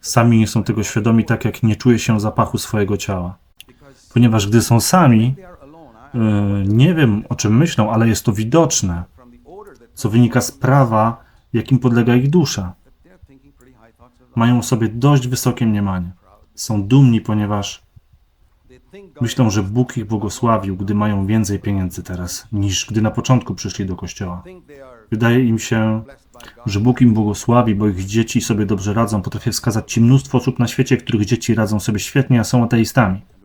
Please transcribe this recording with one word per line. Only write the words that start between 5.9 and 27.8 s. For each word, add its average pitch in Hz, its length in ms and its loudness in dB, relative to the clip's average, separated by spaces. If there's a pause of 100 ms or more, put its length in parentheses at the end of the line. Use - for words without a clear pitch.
e, 123 40 -4 (480)
nie 123 280 4
wiem, 113 340 2
o - 60 -4
czym 107 220 0
myślą, 110 340 2
ale 113 180 2
jest 107 160 -2
to 117 80 0
widoczne, 107 720 -2 (920)
co - 160 -6
wynika 117 300 4
z - 120 -6
prawa, 120 720 0 (280)
jakim 117 260 0
podlega 120 360 2
ich 131 160 2
dusza. 139 440 -2 (1600)
Mają 120 280 2
w - 40 -8
sobie 110 220 0
dość 123 400 2
wysokie 123 380 -2
mniemanie. 95 460 -2 (420)
Są 104 280 -4
dumni, 120 380 4
ponieważ 104 640 -4 (1400)
myślą, 117 300 0
że 101 120 -2
Bóg 113 340 -4
ich 113 80 -6
błogosławił, 101 720 -2
gdy 101 180 -4
mają 104 320 0
więcej 104 320 -2
pieniędzy 95 440 -6
teraz, 90 500 -12
niż 101 380 -4
gdy 107 120 -2
na 107 80 0
początku 113 440 -2
przyszli 95 320 -8
do 92 100 -8
kościoła. 90 460 -12 (680)
Wydaje 117 340 2
im 113 140 0
się, 110 440 -2 (640)
że 101 140 -2
Bóg 120 200 2
im 120 140 6
błogosławi, 110 600 0
bo 104 140 0